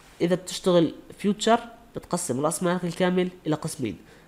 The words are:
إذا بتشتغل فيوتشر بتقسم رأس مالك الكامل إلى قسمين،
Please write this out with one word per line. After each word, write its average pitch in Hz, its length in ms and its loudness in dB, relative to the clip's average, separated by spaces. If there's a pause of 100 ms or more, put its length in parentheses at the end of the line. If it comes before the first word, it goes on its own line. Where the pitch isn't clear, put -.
(220)
إذا 175 140 4
بتشتغل 175 580 2 (240)
فيوتشر 208 420 2 (360)
بتقسم 147 500 -4
رأس 170 180 -2
مالك 180 220 0
الكامل 180 440 0 (180)
إلى 170 80 2
قسمين، 120 420 -6 (300)